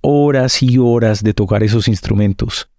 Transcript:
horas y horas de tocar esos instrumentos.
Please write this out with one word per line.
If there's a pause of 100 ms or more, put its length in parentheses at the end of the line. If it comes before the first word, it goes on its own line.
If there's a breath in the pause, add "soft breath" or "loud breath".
horas
y
horas
de
tocar
esos
instrumentos.